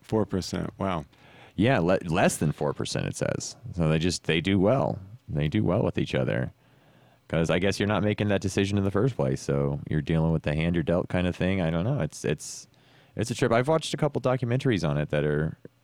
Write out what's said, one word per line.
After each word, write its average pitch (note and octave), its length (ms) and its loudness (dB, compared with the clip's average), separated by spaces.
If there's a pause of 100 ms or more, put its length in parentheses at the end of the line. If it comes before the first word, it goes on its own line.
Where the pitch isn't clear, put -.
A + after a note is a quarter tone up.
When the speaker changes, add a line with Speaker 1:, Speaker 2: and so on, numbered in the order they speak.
Speaker 1:
four A2 240 0
percent. F2 520 -4
Wow. F2+ 280 -2 (500)
Speaker 2:
Yeah, A#2+ 220 4
le-, F2+ 260 4
less F#2 320 2
than D2 160 0
four C#2+ 220 -2
percent, - 320 -4
it G1+ 100 -6
says. - 400 -4 (180)
So E2 140 2
they D#2+ 100 4
just, D#2+ 260 0
they D#2+ 180 2
do F#2+ 180 2
well. G2+ 380 2 (280)
They D2 220 -2
do G#2+ 160 0
well F#2+ 180 2
with - 140 -2
each - 180 -2
other. B1 380 -2 (760)
'Cause D#2+ 200 2
I E2 100 2
guess F#2+ 220 0
you're G2+ 80 2
not G2+ 140 2
making G#2 260 0
that F#2+ 140 2
decision G2 340 0
in G2 80 2
the F#2+ 60 0
first A2+ 260 0
place, C2+ 240 0
so C#2 480 -2
you're D#2 140 0
dealing D#2+ 300 2
with D#2+ 100 0
the D2+ 120 -2
hand E2 220 0
you're E2+ 80 0
dealt E2+ 240 0
kind F2+ 180 0
of F2 80 0
thing. F#2 280 0
I D#2+ 80 0
don't E2+ 140 -2
know. - 160 -2
It's, - 260 -6
it's, - 420 -6 (480)
it's A2 140 -2
a A#2+ 40 -2
trip. A#2+ 160 0
I've A#2+ 180 4
watched D#3+ 260 0
a - 20 -4
couple D3 240 -2
documentaries B2 680 0
on D2 120 0
it D2+ 100 -2
that D2 160 2
are, D2+ 320 0 (280)